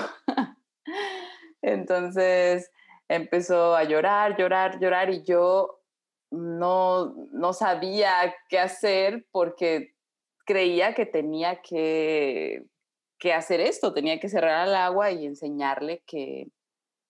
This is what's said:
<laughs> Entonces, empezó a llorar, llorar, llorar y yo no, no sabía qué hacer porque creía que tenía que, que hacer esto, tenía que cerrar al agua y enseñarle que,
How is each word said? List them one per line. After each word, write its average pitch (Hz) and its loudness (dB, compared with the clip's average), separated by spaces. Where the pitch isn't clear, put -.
<laughs> - -4
Entonces, 180 0
empezó 170 2
a 160 4
llorar, 196 2
llorar, 185 0
llorar 185 2
y 175 -4
yo 180 2
no, 175 0
no 175 -2
sabía 185 0
qué 185 2
hacer 196 0
porque 170 -2
creía 185 2
que 240 0
tenía 160 -4
que, 156 -2
que 175 0
hacer 165 0
esto, 226 0
tenía 156 -2
que 202 -6
cerrar 165 2
al 196 2
agua 185 2
y 160 -6
enseñarle 143 -6
que, 135 -10